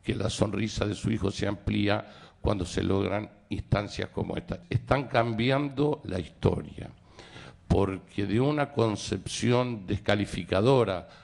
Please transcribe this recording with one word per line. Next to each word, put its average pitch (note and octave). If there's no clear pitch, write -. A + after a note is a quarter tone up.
que -
la G2+
sonrisa G#2+
de G#2
su -
hijo G2
se G2
amplía G#2
cuando G2
se -
logran G2
instancias G#2
como F2+
esta. -
Están B2+
cambiando C3+
la F#2
historia, -
porque F#2+
de G2+
una C#3+
concepción A2+
descalificadora G2+